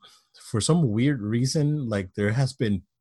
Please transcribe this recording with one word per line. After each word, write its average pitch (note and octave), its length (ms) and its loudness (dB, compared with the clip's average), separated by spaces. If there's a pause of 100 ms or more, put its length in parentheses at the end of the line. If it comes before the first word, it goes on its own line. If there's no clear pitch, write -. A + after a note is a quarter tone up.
(500)
for A2 120 -2
some D#3 280 2
weird A#2+ 320 0
reason, C3 680 0
like, G2+ 260 -4
there G#2 160 0
has C3 220 0
been G#2 300 -2 (180)